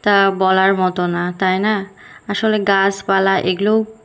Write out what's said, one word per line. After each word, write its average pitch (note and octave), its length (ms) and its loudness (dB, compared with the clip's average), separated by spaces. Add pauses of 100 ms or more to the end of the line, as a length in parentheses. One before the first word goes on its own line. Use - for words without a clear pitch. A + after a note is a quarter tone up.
তা G#3 120 2 (260)
বলার F#3+ 300 4 (100)
মতো F3+ 220 -2 (120)
না, F3 80 -4 (180)
তাই F#3 240 0
না? G#3+ 100 0 (560)
আসলে G#3+ 260 -2 (140)
গাছপালা G3 600 0 (160)
এগুলো G3 240 0 (320)